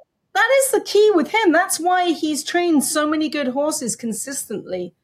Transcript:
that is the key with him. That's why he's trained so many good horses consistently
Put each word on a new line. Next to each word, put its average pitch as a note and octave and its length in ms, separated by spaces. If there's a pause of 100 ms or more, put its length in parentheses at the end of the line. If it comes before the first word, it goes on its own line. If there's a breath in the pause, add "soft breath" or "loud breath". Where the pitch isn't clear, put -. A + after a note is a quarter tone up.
(340)
that A4+ 260
is C5+ 100
the G#4 100
key G#4 320
with E4 180
him. G#4 220
That's F4+ 260
why F4+ 340
he's D4+ 320
trained F4 400
so D4+ 220
many D#4 220
good C#4+ 200
horses C#4+ 480
consistently G3+ 1080